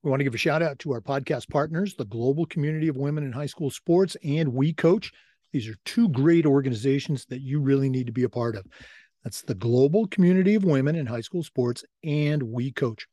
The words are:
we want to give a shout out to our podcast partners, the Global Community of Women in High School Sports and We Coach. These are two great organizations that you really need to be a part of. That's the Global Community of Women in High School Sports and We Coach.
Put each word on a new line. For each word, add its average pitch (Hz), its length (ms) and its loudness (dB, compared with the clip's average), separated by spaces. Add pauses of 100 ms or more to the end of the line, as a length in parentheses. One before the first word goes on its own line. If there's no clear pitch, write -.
we 156 80 -4
want 135 120 0
to - 20 0
give 135 100 -2
a 117 60 -6
shout 160 240 0
out 147 160 -4
to 151 120 -6
our 120 100 -4
podcast 135 500 -6
partners, 160 420 -2
the - 120 -6
Global 131 420 0
Community 156 400 -2
of 143 100 -2
Women 147 260 -4
in 135 80 -6
High 135 140 -6
School 143 240 -6
Sports 175 540 0
and 147 320 0
We 143 180 2
Coach. 175 380 2 (420)
These 117 140 -4
are 110 80 -12 (100)
two 233 240 2
great 156 380 4
organizations 135 800 0
that 135 140 -12
you 139 180 -4
really 135 320 2
need 131 160 -2
to 117 40 -6
be 123 120 0
a 120 60 0
part 117 260 -2
of. 95 100 -12 (580)
That's - 200 -12
the - 100 -6
Global 127 540 2
Community 185 480 4
of 208 80 2
Women 147 320 2
in 156 100 -4
High 117 160 -6
School 175 220 -8
Sports 120 420 -2 (180)
and 151 380 0
We 120 300 -4
Coach. 117 420 -4